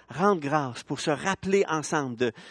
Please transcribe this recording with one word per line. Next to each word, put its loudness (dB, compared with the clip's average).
rendre 2
grâce, -2
pour -6
se 0
rappeler 2
ensemble -2
de, 0